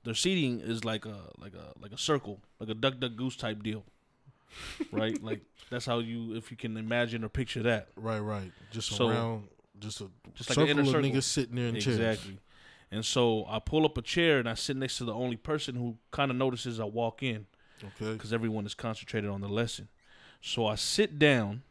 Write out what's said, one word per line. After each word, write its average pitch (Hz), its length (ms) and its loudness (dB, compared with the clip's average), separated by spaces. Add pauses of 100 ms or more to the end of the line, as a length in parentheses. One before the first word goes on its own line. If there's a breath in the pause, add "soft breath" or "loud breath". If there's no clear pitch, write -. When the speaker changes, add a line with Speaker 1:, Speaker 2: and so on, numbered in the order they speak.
Speaker 1:
their 113 100 -4
seating 139 460 2
is 113 240 -4
like 110 200 -4
a, 107 120 -10 (200)
like 98 180 -16
a, 80 240 -18
like 101 140 -16
a - 60 -14
circle, 104 420 0 (180)
like 110 120 -8
a 110 40 -2
Duck, 127 260 0
Duck, 120 160 -4
Goose 127 200 -4
type 107 260 -4
deal, 107 220 -4 (540)
Speaker 2:
<laughs> - 540 -10
Speaker 1:
right? 110 300 0
Like, 110 200 -6 (260)
that's 123 160 -6
how 120 140 2
you, 117 380 -4
if 113 140 -8
you 123 60 -12
can 110 220 -6
imagine 117 440 0
or 110 60 -4
picture 127 360 -4
that. 113 320 2
Speaker 2:
Right, 110 220 -2
right. 104 320 -4 (220)
Just 110 240 -4
Speaker 1:
So, 120 140 4
Speaker 2:
around, 113 340 0 (340)
just 104 240 -10
a 98 60 -12 (260)
Speaker 1:
just - 160 -10
like 131 80 2
an 151 80 6
Speaker 2:
circle 143 40 4
Speaker 1:
inner 143 120 4
Speaker 2:
of 139 60 6
Speaker 1:
circle. 139 220 4
Speaker 2:
niggas 131 120 2
sitting 123 340 0
there 123 120 0
in 117 120 0
chairs. 113 180 4
Speaker 1:
Exactly. 104 400 0 (520 loud breath)
And 107 120 -4
so 113 460 4
I 107 120 -2
pull 156 260 4
up - 100 2
a 123 60 -4
chair 165 360 4
and 120 80 2
I 113 60 -2
sit 131 240 -2
next 135 220 -4
to 123 80 -4
the 113 80 -2
only 123 240 0
person 151 360 -2
who 120 220 -4 (180)
kinda 139 200 0
notices 123 440 0
I 113 60 -2
walk 113 380 -2
in. 110 240 -4 (360 loud breath)
Speaker 2:
Okay. 110 360 -6
Speaker 1:
'Cause 107 160 -8
everyone 110 320 0
is - 80 -8
concentrated 110 560 -4
on 98 100 -4
the 101 80 -6
lesson. 110 400 -2 (540 loud breath)
So - 240 0
I 107 80 2
sit 156 440 2
down 123 520 6